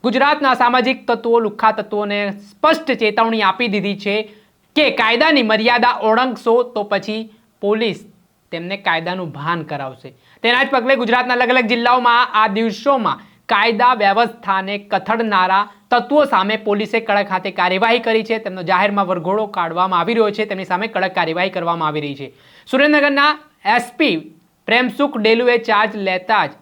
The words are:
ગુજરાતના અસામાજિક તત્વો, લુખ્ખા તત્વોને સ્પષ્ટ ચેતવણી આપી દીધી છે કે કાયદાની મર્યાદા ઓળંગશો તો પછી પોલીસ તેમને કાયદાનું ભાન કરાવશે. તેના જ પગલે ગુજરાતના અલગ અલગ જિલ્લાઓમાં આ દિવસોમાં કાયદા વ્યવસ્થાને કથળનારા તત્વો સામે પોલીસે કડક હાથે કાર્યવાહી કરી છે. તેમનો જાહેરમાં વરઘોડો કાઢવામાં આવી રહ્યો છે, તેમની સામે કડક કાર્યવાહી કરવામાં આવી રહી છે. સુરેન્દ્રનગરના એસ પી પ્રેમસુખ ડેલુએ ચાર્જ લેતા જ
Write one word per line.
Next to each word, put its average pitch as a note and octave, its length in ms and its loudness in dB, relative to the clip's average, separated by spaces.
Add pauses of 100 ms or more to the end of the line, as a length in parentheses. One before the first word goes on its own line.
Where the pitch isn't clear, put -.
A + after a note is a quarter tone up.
ગુજરાતના C4 480 2
અસામાજિક B3 600 0
તત્વો, A#3 280 0
લુખ્ખા A3 340 0
તત્વોને G#3 580 -4
સ્પષ્ટ D4+ 600 -2
ચેતવણી A3+ 500 0
આપી G#3 260 0
દીધી G3+ 300 -2
છે G#3 240 -4 (540)
કે D4 140 4
કાયદાની B3 520 2
મર્યાદા A3+ 600 2
ઓળંગશો A#3 600 0
તો A#3 200 -6
પછી G#3+ 480 -6 (300)
પોલીસ G#3+ 520 -2 (400)
તેમને F3 240 -8
કાયદાનું F3 540 -4
ભાન D#3 320 -6
કરાવશે. C#3 520 -12 (280)
તેના B3 220 2
જ C4+ 60 -2
પગલે C4 260 2
ગુજરાતના B3 380 0
અલગ B3 140 2
અલગ B3 180 2
જિલ્લાઓમાં A#3+ 800 2
આ - 20 4
દિવસોમાં A3 760 0 (260)
કાયદા A#3 480 2
વ્યવસ્થાને G3+ 840 0
કથળનારા G3+ 880 0 (220)
તત્વો D4 340 2
સામે G#3 320 0
પોલીસે G#3 440 -2
કડક G3+ 300 0
હાથે F#3+ 200 -4
કાર્યવાહી F#3+ 480 2
કરી A3+ 240 0
છે. A3 160 -4
તેમનો F#3 240 -10
જાહેરમાં F#3+ 440 0
વરઘોડો F#3 400 -2
કાઢવામાં F3+ 540 -2
આવી G#3 140 -2
રહ્યો A3 160 2
છે, G#3+ 140 -4
તેમની F#3+ 200 -8
સામે F#3 220 -4
કડક F#3 280 -4
કાર્યવાહી F3+ 360 -2
કરવામાં E3+ 380 -4
આવી D3+ 120 -4
રહી C#3+ 140 -8
છે. C3+ 180 -14 (380)
સુરેન્દ્રનગરના C#4+ 680 2 (260)
એસ A#3 340 0
પી G#3+ 180 2 (500)
પ્રેમસુખ B3 520 0
ડેલુએ A#3 400 2
ચાર્જ G#3+ 380 0
લેતા F#3 500 0
જ - 40 -8 (120)